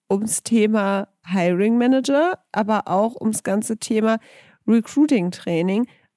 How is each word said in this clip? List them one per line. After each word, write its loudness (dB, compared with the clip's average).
ums -2
Thema 0
Hiring 0
Manager, 2
aber -2
auch -2
ums -4
ganze -4
Thema 0
Recruiting 2
Training, -2